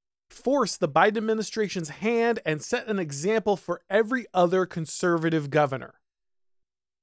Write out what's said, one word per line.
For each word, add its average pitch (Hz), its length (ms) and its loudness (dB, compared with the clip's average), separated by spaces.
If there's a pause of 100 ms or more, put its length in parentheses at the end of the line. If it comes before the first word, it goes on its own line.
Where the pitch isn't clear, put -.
(300)
Force 254 460 0
the 165 140 0
Biden 180 260 4
administration's 214 720 -2
hand 226 580 0
and 156 160 -2
set 247 260 -6
an 202 120 -2
example 185 560 0
for 175 240 -6 (100)
every 220 440 0
other 180 320 4
conservative 160 840 -2
governor. 139 440 0 (1080)